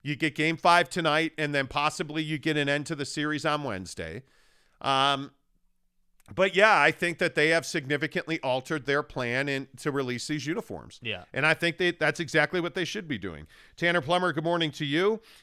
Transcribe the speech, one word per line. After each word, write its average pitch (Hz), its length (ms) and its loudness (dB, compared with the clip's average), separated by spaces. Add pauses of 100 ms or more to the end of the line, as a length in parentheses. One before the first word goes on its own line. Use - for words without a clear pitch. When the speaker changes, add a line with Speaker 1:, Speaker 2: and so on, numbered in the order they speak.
Speaker 1:
You 143 140 -4
get 156 180 0
game 156 220 0
five 175 320 4
tonight, 160 480 0
and 147 180 -2
then 135 120 0
possibly 151 560 -2
you 156 160 -4
get 151 180 0
an 143 120 0
end 143 180 -2
to 165 80 -6
the 139 100 -6
series 151 400 -4
on 151 200 0
Wednesday. 95 580 -8 (580)
Um, 139 520 0 (1000)
but 190 220 2
yeah, 202 240 8
I 151 120 8
think 175 260 -2
that 175 160 0
they 156 140 4
have 165 180 2
significantly 151 720 -4
altered 131 460 -2
their 143 160 2
plan 131 460 -4
in, 139 200 -4 (100)
to 151 120 -4
release 127 380 -4
these 151 180 -4
uniforms. 143 560 -8
Speaker 2:
Yeah. 101 220 -6 (100)
Speaker 1:
And 135 100 -2
I 156 80 4
think 165 260 0
that 175 200 0
that's 151 220 0
exactly 156 400 0
what 170 140 -4
they 180 100 -2
should 190 220 -8
be 123 120 -6
doing. 82 280 -10 (300)
Tanner 170 240 2
Plummer, 175 320 2
good 156 120 -4
morning 165 280 2
to 156 120 -6
you. 185 360 2 (220)